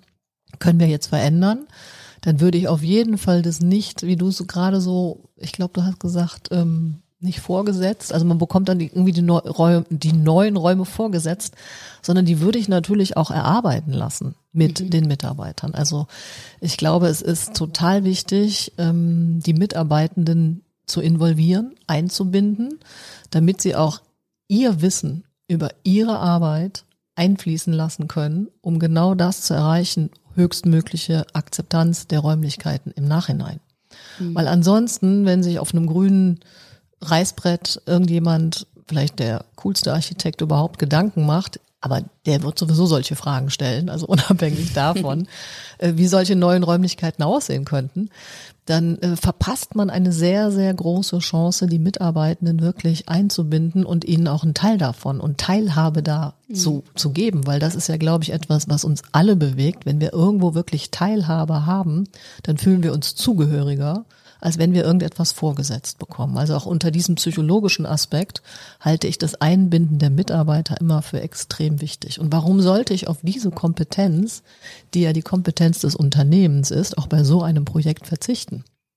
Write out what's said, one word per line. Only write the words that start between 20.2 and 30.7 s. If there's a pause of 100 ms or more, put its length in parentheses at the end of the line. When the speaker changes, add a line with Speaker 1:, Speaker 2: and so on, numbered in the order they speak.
Speaker 1:
zu
involvieren, (140)
einzubinden, (540)
damit
sie
auch (460)
ihr
Wissen (240)
über (140)
ihre
Arbeit (320)
einfließen
lassen
können, (120)
um
genau
das
zu
erreichen, (240)
höchstmögliche